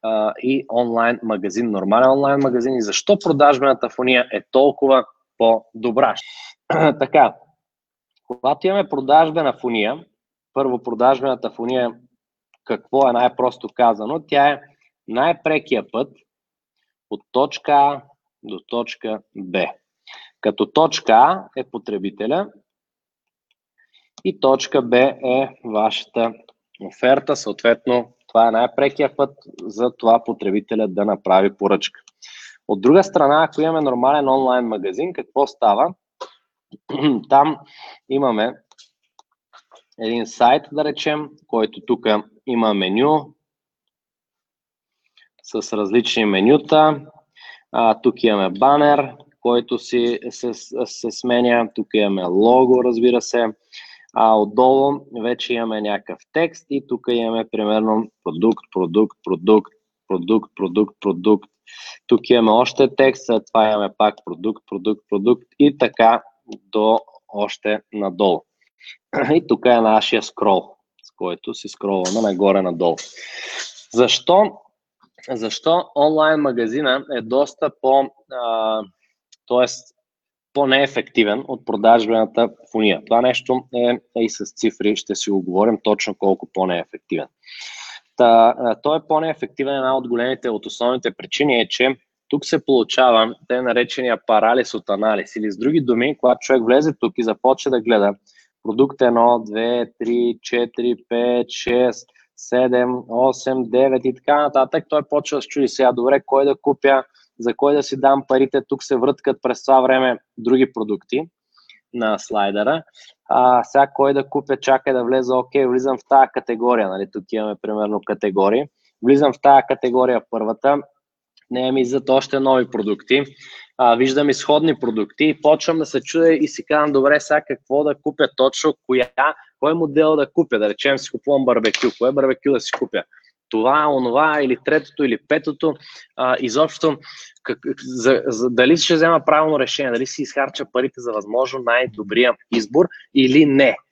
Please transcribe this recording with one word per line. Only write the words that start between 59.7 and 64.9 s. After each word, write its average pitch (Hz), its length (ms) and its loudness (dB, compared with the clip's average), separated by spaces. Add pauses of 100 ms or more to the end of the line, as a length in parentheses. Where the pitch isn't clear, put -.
продукт, 95 460 -2
продукт, 98 460 -4
продукт. 98 500 -2 (560)
Тук - 240 0
имаме 117 200 4
още 123 460 2
текст, 135 300 0
след 113 160 0 (100)
това 110 160 2
имаме 104 300 -2
пак 107 160 2 (100)
продукт, 90 420 -8
продукт, 98 420 -6